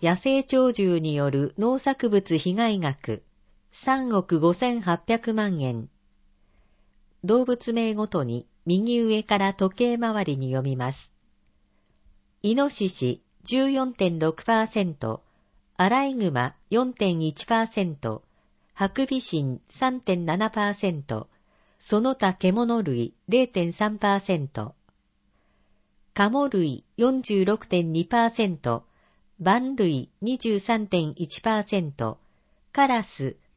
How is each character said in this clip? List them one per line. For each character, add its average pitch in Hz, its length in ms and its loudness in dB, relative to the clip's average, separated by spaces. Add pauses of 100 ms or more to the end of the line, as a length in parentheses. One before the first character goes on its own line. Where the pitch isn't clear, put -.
野 170 140 2
生 269 280 2
鳥 254 300 4
獣 185 240 2
に 156 180 -2
よ 143 140 2
る 139 300 0
農 240 180 2
作 262 320 0
物 196 300 2
被 180 160 -2
害 220 240 0
額、 135 440 -4 (480)
三 262 380 -2
億 180 300 0
五 170 140 4
千 240 280 -2
八 175 240 -2
百 226 300 -2
万 202 260 0
円。 120 260 -4 (1400)
動 233 220 4
物 240 280 -2
名 226 200 0
ご 214 140 -4
と 165 160 -2
に 120 240 -6 (180)
右 226 360 2
上 220 200 2
か 208 160 0
ら 196 160 0
時 190 220 0
計 240 240 0
回 220 260 -2
り 143 120 -2
に 131 140 -4
読 131 160 -2
み 135 80 -2
ま 127 180 -4
す。 - 200 -20 (1300)
イ 214 140 2
ノ 277 140 2
シ 196 200 -2
シ、 123 320 -4 (220)
十 269 260 2
四 262 240 -2
点 180 240 0
六 160 260 -2
パ 220 200 2
ー 220 40 -2
セ 214 160 -2
ン 165 120 -4
ト、 113 260 -6 (560)
ア 180 120 4
ラ 262 160 2
イ 269 100 -2
グ 202 160 0
マ、 127 240 -2 (160)
四 247 220 2
点 180 280 0
一 156 240 -4
パ 226 160 2
ー 220 60 0
セ 214 160 -4
ン 165 120 -4
ト、 110 280 -6 (500)
ハ 196 160 -2
ク 269 160 -2
ビ 262 160 -2
シ 156 220 -4
ン、 127 260 -4
三 254 320 -2
点 175 240 -2
七 208 240 0
パ 208 200 -2
ー 208 40 -2
セ 196 160 -2
ン 151 140 -4
ト、 110 260 -8 (480)
そ 208 240 0
の 262 140 0
他 190 180 2
獣 233 480 2
類、 123 320 -2 (160)
零 247 180 4
点 170 240 -2
三 214 280 -4
パ 202 160 2
ー 196 40 0
セ 190 180 0
ン 139 100 -4
ト。 107 260 -8 (1400)
カ 208 160 2
モ 277 180 0
類、 165 360 -2 (120)
四 254 240 2
十 196 240 0
六 214 200 0
点 170 280 0
二 165 120 0
パ 233 200 2
ー 233 60 0
セ 226 160 0
ン 170 100 -4
ト、 120 260 -4 (560)
バ 190 200 4
ン 262 160 -4
類、 160 340 0 (120)
二 254 180 -2
十 220 180 0
三 214 300 -2
点 160 280 -2
一 - 260 -8
パ 220 180 0
ー 202 80 -6
セ 196 140 0
ン 151 100 -4
ト、 113 260 -6 (540)
カ 277 160 4
ラ 240 160 0
ス、 - 320 -8 (220)